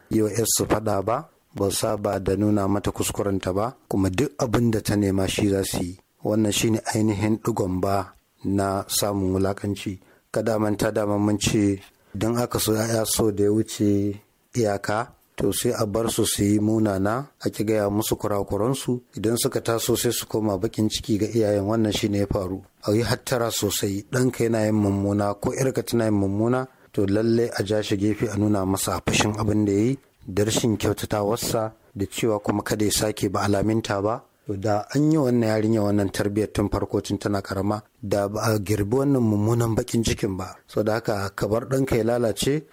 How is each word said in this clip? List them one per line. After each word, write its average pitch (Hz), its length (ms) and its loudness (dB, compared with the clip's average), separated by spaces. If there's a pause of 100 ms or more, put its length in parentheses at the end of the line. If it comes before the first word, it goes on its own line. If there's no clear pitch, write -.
yi 110 120 2
wa 107 80 2
'yarsu 107 380 0
faɗa 107 280 0 (100)
ba, 113 120 0 (380)
ba 101 160 0
su 92 60 -4
saba 104 420 -2
da 95 160 0
nuna 104 320 2
mata 101 240 -2
kuskurenta 98 640 -2
ba, 107 220 -2 (120)
kuma 95 220 2
duk 92 280 0
abin 120 340 2
da 107 100 0
ta 104 140 -2
nema 98 320 2
shi 104 220 0
za 98 140 2
su 92 200 -4
yi. 92 140 -8 (260)
Wannan 107 280 2
shi 117 200 0
ne 110 80 2 (140)
ainihin 107 500 0
ɗigon 101 380 -2
ba 98 320 -2 (300)
na 98 440 0
samun 101 460 0
wulaƙanci. 95 680 -2 (320)
Kada 110 280 0
manta, 107 320 0
dama 104 260 0
mun 104 220 2
ce 101 400 2 (360)
idan 110 220 0
aka 120 220 -2
so 107 140 0
'ya'ya 110 320 0
so 107 260 0
da 101 120 0
ya 101 80 4
wuce 104 680 0 (360)
iyaka, 107 580 -2 (220)
to - 180 0
sai 120 240 0
a 113 80 0
bar 107 240 -2
su 107 160 0
su - 180 0
yi 104 160 4
munana, 107 680 0 (180)
a 113 40 0
ki 104 140 -6
gaya 104 260 2
musu 107 280 0
kurakuransu. 107 840 -2 (160)
Idan 110 200 0
suka 120 240 0
taso, 113 340 0
sai 117 160 0
su - 160 -4
koma 107 300 0
baƙin 107 320 0
ciki - 300 -2
ga 107 80 0
iyayen. 104 380 2
Wannan 110 280 2
shi 110 160 -2
ne 101 100 0
ya 101 80 2
faru. 95 340 -4 (260)
A 107 40 0
yi 110 120 2
hattara 117 480 -2
sosai. 101 600 -2
Ɗanka 127 320 0
yana 113 220 2
yin 107 100 2
mummuna 101 640 2
ko 113 140 -2
'yarka 127 320 -2
tana 117 200 0
yin 107 100 2
mummuna, 107 520 0 (240)
to 104 140 0
lallai 113 520 2
a 110 60 -2
ja 107 180 0
shi 104 160 -2
gefe, 104 360 0
a 101 40 -4
nuna 104 280 2
masa 95 400 -2
fushin - 320 0
abin 107 280 0
da 101 60 2
ya 98 80 2
yi 127 180 0 (300)
da 101 160 0
rashin 110 340 0
kyautatawarsa, 110 920 -2 (240)
da 98 100 -2
cewa 107 340 -2
kuma 104 240 -2
kada 107 220 0
ya 98 60 2
sake 107 380 -2
ba 98 120 -2
alaminta 104 600 0
ba. 113 220 -2 (240)
To 104 80 -4
da 104 300 0 (100)
an 151 160 4
yi 160 60 4
wannan 123 320 2
yarinya 110 340 2
wannan 101 260 2
tarbiyyar 101 440 -2
tun 101 160 0
farko, 98 340 -2
tun 104 160 -4
tana 101 220 -2
karama, 101 420 -4 (180)
da 101 280 0
ba 104 180 -6
a 110 120 2
girbi 101 380 -2
wannan 139 240 4
mummunan 110 540 2
bakin 120 280 0
cikin 98 340 -2
ba. 95 180 -10 (120)
Saboda 107 260 0
haka, 104 420 -2
ka - 120 -2
bar 113 200 0
ɗanka 135 300 2
ya 110 60 2
lalace, 120 680 0